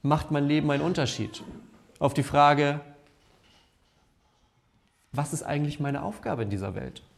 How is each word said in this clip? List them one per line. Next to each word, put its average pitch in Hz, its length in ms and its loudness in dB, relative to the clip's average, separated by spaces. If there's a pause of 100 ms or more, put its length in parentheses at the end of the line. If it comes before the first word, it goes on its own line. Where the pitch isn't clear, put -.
macht 147 300 0
mein 143 140 0
Leben 147 260 2
einen 139 120 0
Unterschied? 151 580 -2 (580)
Auf 139 140 2
die 147 100 2
Frage, 143 580 4 (2250)
was 143 180 -2
ist 156 120 -4
eigentlich 147 360 -2
meine 143 240 -2
Aufgabe 180 400 -4
in 101 60 -4
dieser 98 260 -4
Welt? - 260 -10 (160)